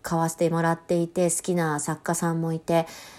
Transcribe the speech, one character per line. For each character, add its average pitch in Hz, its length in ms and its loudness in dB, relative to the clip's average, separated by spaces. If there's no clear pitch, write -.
買 170 180 -2
わ 165 120 2
せ - 80 -12
て 170 100 2
も 165 140 0
ら 165 100 4
っ 165 80 -2
て 170 220 0
い 170 40 0
て、 170 240 0
好 - 120 -4
き 185 120 -2
な 156 260 0
作 156 220 -4
家 170 120 0
さ 170 180 -2
ん 165 80 -2
も 165 140 -2
い 160 40 -2
て、 165 280 2